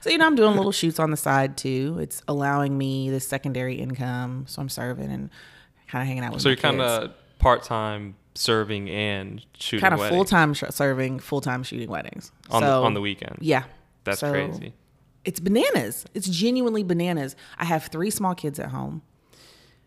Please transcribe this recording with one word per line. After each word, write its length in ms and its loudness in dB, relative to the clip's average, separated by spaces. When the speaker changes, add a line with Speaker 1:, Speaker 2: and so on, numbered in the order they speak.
Speaker 1:
So, 80 0
you 80 4
know, 80 8
I'm 80 6
doing 220 8
little 160 2
shoots 260 0
on 140 2
the 40 0
side, 400 2
too. 440 -2
It's 260 -8
allowing 500 0
me 320 -2
this 200 -2
secondary 480 -4
income. 720 -6
So 120 -10
I'm 80 -6
serving 440 -6
and 180 -8
kinda 160 -4
hanging 200 -4
out 80 -6
with 100 -6
Speaker 2:
So 60 4
Speaker 1:
my 60 6
Speaker 2:
you're 20 -4
kinda 460 2
Speaker 1:
kids. 100 -8
Speaker 2:
part-time 800 2
serving 560 0
and 540 -4
shooting 280 -4
Speaker 1:
Kinda 140 4
Speaker 2:
weddings. 180 2
Speaker 1:
full-time 380 6
sh-, 160 -6
serving, 500 0
full-time 420 -4
shooting 260 -8
weddings. 440 -8
Speaker 2:
On 120 4
the, 40 4
Speaker 1:
So, 160 4
Speaker 2:
on 120 2
the 60 -2
weekend? 400 -6
Speaker 1:
yeah. 220 2
Speaker 2:
That's 160 -2
Speaker 1:
So 140 -2
Speaker 2:
crazy. 400 -4
Speaker 1:
it's 140 -4
bananas. 640 0
It's 140 -6
genuinely 540 0
bananas. 540 -2
I 80 -4
have 200 0
three 240 -4
small 240 0
kids 240 -6
at 120 -8
home. 320 -6